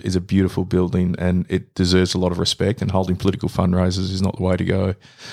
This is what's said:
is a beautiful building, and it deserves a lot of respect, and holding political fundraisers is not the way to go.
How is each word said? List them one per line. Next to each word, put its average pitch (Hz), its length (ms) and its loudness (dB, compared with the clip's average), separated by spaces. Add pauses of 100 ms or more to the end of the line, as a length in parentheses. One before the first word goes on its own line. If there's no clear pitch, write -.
is 92 100 -2
a 90 60 2
beautiful 95 440 2
building, 90 540 0
and 90 300 0
it - 260 -4
deserves 90 400 2
a 92 40 -2
lot 90 120 0
of 87 80 -4
respect, 92 420 -2
and - 120 -2
holding 92 240 0
political 87 320 0
fundraisers 92 640 0
is 95 100 -2
not 95 140 0
the - 80 -4
way 92 120 2
to 90 80 -2
go. 92 300 0 (380)